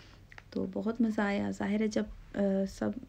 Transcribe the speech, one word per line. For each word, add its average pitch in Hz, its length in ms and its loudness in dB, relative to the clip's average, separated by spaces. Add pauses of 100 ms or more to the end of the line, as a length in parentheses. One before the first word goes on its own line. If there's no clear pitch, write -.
(520)
तो 190 120 -2
बहुत 196 380 0
मज़ा 220 220 4
आया। 202 260 2
जाहिर 208 320 0
है, 214 60 4
जब, 214 180 0
अ, 196 580 0
सब 208 300 -2 (140)